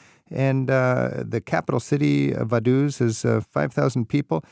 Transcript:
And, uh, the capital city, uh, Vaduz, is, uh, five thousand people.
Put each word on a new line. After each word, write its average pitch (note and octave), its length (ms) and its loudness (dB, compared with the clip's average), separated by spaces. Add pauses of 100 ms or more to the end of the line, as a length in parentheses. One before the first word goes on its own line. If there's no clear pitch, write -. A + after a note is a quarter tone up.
(300)
And, C3+ 400 0
uh, B2+ 560 0
the A2 140 -4
capital C#3+ 400 -2
city, C#3+ 520 0
uh, A#2 120 -2
Vaduz, B2 560 0
is, A2+ 240 0
uh, A2+ 160 2
five C#3+ 320 -4
thousand C3 340 0
people. D3+ 440 -2